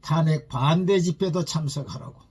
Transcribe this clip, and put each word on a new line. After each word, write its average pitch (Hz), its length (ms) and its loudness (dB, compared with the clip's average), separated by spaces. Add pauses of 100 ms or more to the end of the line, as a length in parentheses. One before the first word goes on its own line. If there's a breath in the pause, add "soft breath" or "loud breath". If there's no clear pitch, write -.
탄핵 156 460 0
반대 170 520 2
집회도 175 460 0
참석하라고 - 760 -6 (120)